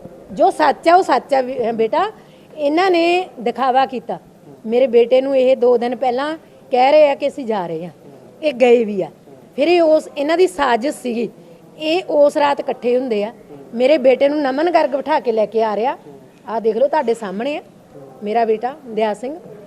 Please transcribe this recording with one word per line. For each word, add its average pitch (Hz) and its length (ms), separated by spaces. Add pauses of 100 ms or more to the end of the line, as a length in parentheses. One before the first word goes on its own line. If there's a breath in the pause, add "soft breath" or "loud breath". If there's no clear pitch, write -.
(320)
ਜੋ 277 180
ਸੱਚ 311 400
ਆ, 339 60
ਉਹ 381 80
ਸੱਚ 302 300
ਆ, 262 80
ਬੇ-, 247 320
ਬੇਟਾ। 262 380 (460 loud breath)
ਇਹਨਾਂ 311 340
ਨੇ 349 380 (100)
ਦਿਖਾਵਾ 254 460
ਕੀਤਾ। 220 340 (460)
ਮੇਰੇ 240 220
ਬੇਟੇ 240 340
ਨੂੰ 269 160
ਇਹ 262 200
ਦੋ 240 200
ਦਿਨ 240 180
ਪਹਿਲਾਂ 262 420 (340 loud breath)
ਕਹਿ 254 200
ਰਹੇ 302 180
ਆ 277 60
ਕਿ 285 120
ਅਸੀਂ 269 180
ਜਾ 208 220
ਰਹੇ 165 180
ਆ, 175 40 (540)
ਇਹ 294 100
ਗਏ 240 320
ਵੀ 202 160
ਆ। 160 60 (480)
ਫਿਰ 277 120
ਇਹ 349 140
ਉਸ, 311 360
ਇਹਨਾਂ 302 200
ਦੀ 359 100
ਸਾਜ਼ਿਸ਼ 277 480
ਸੀਗੀ, 233 340 (480 loud breath)
ਇਹ 311 320
ਉਸ 294 280
ਰਾਤ 285 220
ਇਕੱਠੇ 247 380
ਹੁੰਦੇ 233 260
ਆ। 220 100 (400)
ਮੇਰੇ 254 240
ਬੇਟੇ 262 320
ਨੂੰ 302 120
ਨਮਨ 285 300
ਗਰਗ 311 180
ਬਿਠਾ 277 300
ਕੇ 240 120
ਲੈ 220 140
ਕੇ 220 180
ਆ 214 120
ਰਿਹਾ, 240 220 (500)
ਆਹ 214 120
ਦੇਖ 214 180
ਲਓ 262 100
ਤੁਹਾਡੇ 277 260
ਸਾਹਮਣੇ 226 440
ਆ, 370 40 (640)
ਮੇਰਾ 220 220
ਬੇਟਾ 226 300 (100)
ਦਿਆ 220 280
ਸਿੰਘ 262 260 (280)